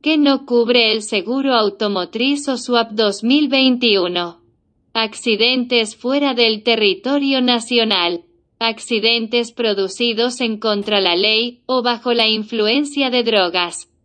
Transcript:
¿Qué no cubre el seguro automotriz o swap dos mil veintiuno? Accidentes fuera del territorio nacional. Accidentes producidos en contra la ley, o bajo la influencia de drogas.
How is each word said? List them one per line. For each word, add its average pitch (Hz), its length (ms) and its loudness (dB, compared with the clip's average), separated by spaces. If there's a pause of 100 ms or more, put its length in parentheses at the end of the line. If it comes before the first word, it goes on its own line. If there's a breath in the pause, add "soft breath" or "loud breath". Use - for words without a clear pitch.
¿Qué 311 180 2
no 277 260 2
cubre 233 460 2
el 220 100 -2
seguro 247 540 -2
automotriz 214 920 -2
o 254 100 -4
swap 233 340 -2
dos 214 320 0
mil 277 240 2
veintiuno? 208 920 0 (540)
Accidentes 226 1000 0
fuera 269 400 0
del 220 260 2
territorio 240 800 0
nacional. 220 800 0 (380)
Accidentes 226 920 -2
producidos 226 920 -2
en 220 180 -2
contra 208 420 -2
la 175 140 0
ley, 220 500 0
o 254 160 0
bajo 240 320 -2
la 233 140 2
influencia 233 840 0
de 240 140 0
drogas. 180 680 -2 (160)